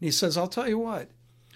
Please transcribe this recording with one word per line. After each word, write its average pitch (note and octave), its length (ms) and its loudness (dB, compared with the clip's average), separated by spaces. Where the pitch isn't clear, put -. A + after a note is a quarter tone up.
And E3+ 60 -2
he D3+ 40 2
says, D#3+ 260 2
"I'll F3 120 2
tell A#3+ 200 -2
you A3 100 2
what." A3 320 -4